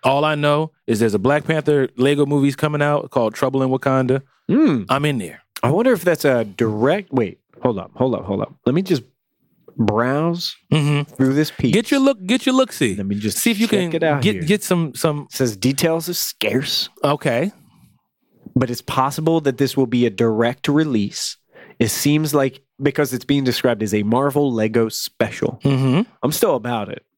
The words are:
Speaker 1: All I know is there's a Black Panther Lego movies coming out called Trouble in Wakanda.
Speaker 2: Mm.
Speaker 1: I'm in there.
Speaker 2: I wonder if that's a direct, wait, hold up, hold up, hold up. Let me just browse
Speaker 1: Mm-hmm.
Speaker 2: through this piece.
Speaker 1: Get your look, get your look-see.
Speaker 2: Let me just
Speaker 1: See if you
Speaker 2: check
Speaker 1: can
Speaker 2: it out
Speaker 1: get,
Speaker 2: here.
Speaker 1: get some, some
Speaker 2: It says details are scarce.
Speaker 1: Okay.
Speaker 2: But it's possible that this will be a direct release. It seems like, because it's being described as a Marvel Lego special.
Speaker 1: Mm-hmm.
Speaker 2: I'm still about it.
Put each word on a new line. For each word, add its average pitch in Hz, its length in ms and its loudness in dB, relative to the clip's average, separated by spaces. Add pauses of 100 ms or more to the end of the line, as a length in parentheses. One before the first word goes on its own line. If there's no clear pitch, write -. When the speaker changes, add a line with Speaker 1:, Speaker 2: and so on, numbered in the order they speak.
Speaker 1:
All 139 200 4
I 156 100 0
know 147 380 0 (140)
is 110 140 0
there's 110 140 2
a 104 40 0
Black 139 260 2
Panther 147 520 0
Lego 139 300 2
movies 143 300 0
coming 151 260 -2
out 147 280 -2
called 110 240 0
Trouble 135 280 -2
in 131 80 0
Wakanda. 131 520 0 (280)
Speaker 2:
Mm. 180 400 2
Speaker 1:
I'm 139 160 0
in 143 120 0
there. 85 240 -10 (220)
Speaker 2:
I 123 60 2
wonder 233 220 2
if 190 120 -2
that's 170 200 0
a 123 200 2
direct, 117 680 -2
wait, 113 260 0 (240)
hold 117 160 0
up, 90 160 -14
hold 127 220 0
up, - 80 -8
hold 101 180 -4
up. - 100 -8 (140)
Let 127 80 2
me 180 80 0
just 180 200 0 (760)
browse 131 800 -2 (160)
Speaker 1:
Mm-hmm. 147 420 0
Speaker 2:
through 135 200 2
this 151 160 0
piece. - 220 0
Speaker 1:
Get 220 180 0
your 277 100 2
look, 269 260 2
get 247 200 0
your 262 80 2
look-see. 156 420 0
Speaker 2:
Let 98 100 -4
me 101 80 -2
just 104 240 -4
Speaker 1:
See - 120 2
if 202 100 0
you 233 60 2
Speaker 2:
check 185 260 0
Speaker 1:
can - 20 -6
Speaker 2:
it 160 80 0
out 147 200 2
Speaker 1:
get, 202 120 2
Speaker 2:
here. 185 80 -6
Speaker 1:
get 180 220 0
some, 165 300 -2
some 147 360 -2
Speaker 2:
It - 60 -12
says 117 200 0
details 156 520 0
are 180 60 -6
scarce. - 760 -4 (160)
Speaker 1:
Okay. 147 480 0 (1000)
Speaker 2:
But 123 160 0
it's 120 120 -8
possible 156 600 0
that 135 160 0
this 135 180 0
will 135 100 2
be 120 200 2
a 113 40 2
direct 113 580 0
release. 143 680 0 (420)
It 117 100 2
seems 151 460 0
like, 135 280 0 (200)
because 139 300 0
it's 123 120 -6
being 139 200 0
described 120 380 0
as 107 120 -2
a 104 80 0
Marvel 135 500 0
Lego 110 360 0
special. - 760 -4
Speaker 1:
Mm-hmm. 135 380 2 (200)
Speaker 2:
I'm 143 100 0
still 180 220 0
about 113 340 -4
it. - 160 -14 (140)